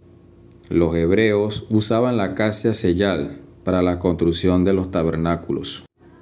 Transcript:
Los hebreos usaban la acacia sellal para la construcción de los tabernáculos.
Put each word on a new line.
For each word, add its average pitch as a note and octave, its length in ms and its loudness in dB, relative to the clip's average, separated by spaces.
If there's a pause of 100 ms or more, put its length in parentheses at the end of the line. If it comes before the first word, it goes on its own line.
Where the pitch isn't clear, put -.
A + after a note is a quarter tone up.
(720)
Los E2 260 2
hebreos G#2 720 0
usaban A#2 480 0
la G#2 80 0
acacia G#2+ 480 0
sellal F2 720 0 (200)
para F2+ 200 0
la F2 160 0
construcción F2 680 0
de F#2+ 80 2
los F#2+ 180 -2
tabernáculos. E2 960 -4 (380)